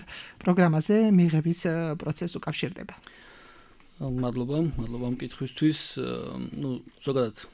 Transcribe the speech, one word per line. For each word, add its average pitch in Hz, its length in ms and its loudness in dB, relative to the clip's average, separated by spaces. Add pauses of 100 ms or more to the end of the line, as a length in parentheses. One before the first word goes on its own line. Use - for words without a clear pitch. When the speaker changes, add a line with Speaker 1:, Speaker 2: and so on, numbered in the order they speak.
(360)
Speaker 1:
პროგრამაზე 175 600 4 (120)
მიღების, 170 540 6
ა, 165 140 0 (160)
პროცესს 156 440 -4
უკავშირდება. - 600 -6 (1000)
Speaker 2:
მადლობა, 127 640 -2 (140)
მადლობა 120 360 -6
ამ 123 80 -2
კითხვისთვის. 135 640 -2 (140)
ა, 123 420 -6 (140)
ნუ, 135 340 -6 (140)
ზოგადად, 127 560 -2